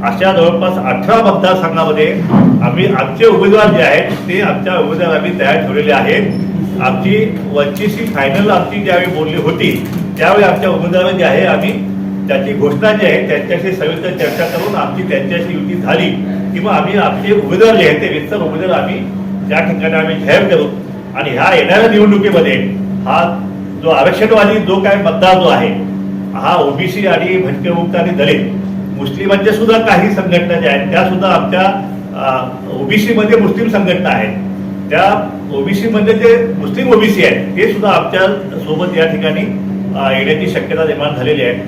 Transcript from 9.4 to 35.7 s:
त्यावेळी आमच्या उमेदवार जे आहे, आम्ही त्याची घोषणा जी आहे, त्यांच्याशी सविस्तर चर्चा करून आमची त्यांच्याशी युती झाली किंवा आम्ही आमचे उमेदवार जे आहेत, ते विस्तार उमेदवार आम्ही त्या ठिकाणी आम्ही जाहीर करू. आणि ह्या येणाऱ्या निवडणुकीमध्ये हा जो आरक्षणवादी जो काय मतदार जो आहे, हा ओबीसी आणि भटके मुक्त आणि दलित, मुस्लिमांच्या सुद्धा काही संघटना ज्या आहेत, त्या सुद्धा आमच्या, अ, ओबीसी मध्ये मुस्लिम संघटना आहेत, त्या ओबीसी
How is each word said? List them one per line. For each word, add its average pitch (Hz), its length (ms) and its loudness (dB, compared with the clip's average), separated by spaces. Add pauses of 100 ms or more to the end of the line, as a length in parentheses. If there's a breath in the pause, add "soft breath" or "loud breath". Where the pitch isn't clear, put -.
त्यावेळी 196 260 4
आमच्या 185 260 2
उमेदवार 180 420 0
जे 180 120 0
आहे, 185 220 2
आम्ही - 260 0 (560)
त्याची 190 240 -2
घोषणा 214 400 0
जी 190 140 0
आहे, 185 220 0
त्यांच्याशी 175 440 -2
सविस्तर 160 380 -4
चर्चा 165 340 -2
करून - 300 -4
आमची 95 280 -4
त्यांच्याशी - 520 -2
युती - 260 -4
झाली - 300 0 (420)
किंवा 202 200 -2
आम्ही 190 260 0
आमचे 190 340 0
उमेदवार 202 440 4
जे 170 120 4
आहेत, 147 120 2
ते 151 180 -2
विस्तार - 200 -6
उमेदवार 165 400 -2
आम्ही - 220 -4 (480)
त्या 151 120 0
ठिकाणी 165 340 -2
आम्ही - 300 -2
जाहीर - 240 2
करू. 160 160 0 (520)
आणि 139 140 -4
ह्या 175 260 2
येणाऱ्या 208 340 4
निवडणुकीमध्ये 202 640 4 (240)
हा - 680 -2 (340)
जो 160 60 0
आरक्षणवादी 208 680 4
जो 190 220 0
काय 202 160 2
मतदार 185 460 4
जो 170 60 4
आहे, - 480 0 (380)
हा 170 220 0
ओबीसी 175 500 -2
आणि 175 320 0
भटके 185 320 -2
मुक्त - 260 -2
आणि - 140 0
दलित, - 400 0 (480)
मुस्लिमांच्या 196 540 0
सुद्धा 220 260 2
काही 202 320 2
संघटना 175 500 0
ज्या 143 120 0
आहेत, - 180 -2
त्या 185 180 2
सुद्धा 190 200 0
आमच्या, 185 340 0 (540)
अ, 131 320 -2 (320)
ओबीसी 214 340 0
मध्ये 208 240 4
मुस्लिम 208 300 2
संघटना 185 400 0
आहेत, 104 280 -2 (540)
त्या 190 400 2 (240)
ओबीसी 175 340 0